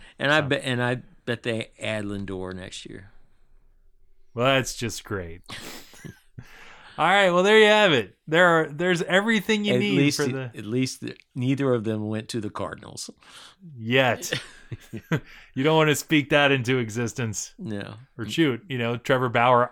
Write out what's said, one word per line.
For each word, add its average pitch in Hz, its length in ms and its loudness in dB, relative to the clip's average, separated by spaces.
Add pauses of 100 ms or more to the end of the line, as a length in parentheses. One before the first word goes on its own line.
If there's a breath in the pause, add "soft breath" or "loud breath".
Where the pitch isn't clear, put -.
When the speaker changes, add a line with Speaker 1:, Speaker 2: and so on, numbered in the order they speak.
(180 loud breath)
Speaker 1:
And 143 140 0
I 156 80 4
Speaker 2:
So. 143 60 -4
Speaker 1:
bet, 135 180 -2
and 123 180 -2
I 123 200 -2 (240)
bet 117 160 -6
they 113 360 -6
add 107 280 -6
Lindor 98 480 -8
next 92 320 -14
year. 98 240 -18 (1200)
Speaker 2:
Well, 120 140 -2
that's 135 280 0
just - 300 -8
great. 87 420 -10
<laughs> - 580 -18 (920 loud breath)
All 151 100 0
right, 190 240 4
well, 180 120 4
there 208 160 6
you 214 80 8
have 208 260 6
it. 110 240 0 (120)
There 170 180 6
are, 165 240 4
there's 170 320 -2
everything 208 640 0
you 202 100 2
Speaker 1:
At 127 60 2
Speaker 2:
need - 160 0
Speaker 1:
least 139 220 4
Speaker 2:
for 147 60 0
Speaker 1:
it, 127 80 -2
Speaker 2:
the 127 260 -10
Speaker 1:
at 107 60 -14
least 127 360 -4
the, 120 160 -10 (180)
neither 131 400 0
of 117 80 -2
them 107 260 -4
went 110 220 -6
to 120 100 -4
the 101 100 -8
Cardinals. - 600 -12 (640 loud breath)
Speaker 2:
Yet. 127 640 0
<laughs> - 40 -8 (1120 loud breath)
You 131 80 -4
don't 156 140 2
want 156 140 4
to 143 40 4
speak - 360 0
that 143 200 4
into 127 280 0
existence. 113 840 -6
Speaker 1:
No. 107 340 -10 (240)
Speaker 2:
Or 110 100 -8
shoot, 127 400 0
you 131 80 -8
know, 120 200 -2
Trevor 127 320 0
Bauer 120 440 4